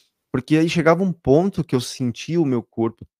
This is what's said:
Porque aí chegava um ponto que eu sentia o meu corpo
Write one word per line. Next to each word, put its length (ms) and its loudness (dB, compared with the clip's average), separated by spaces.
Porque 260 0
aí 120 2
chegava 340 2
um 100 0
ponto 500 0
que 120 -4
eu 60 0
sentia 600 -6
o 40 0
meu 180 -2
corpo 420 -6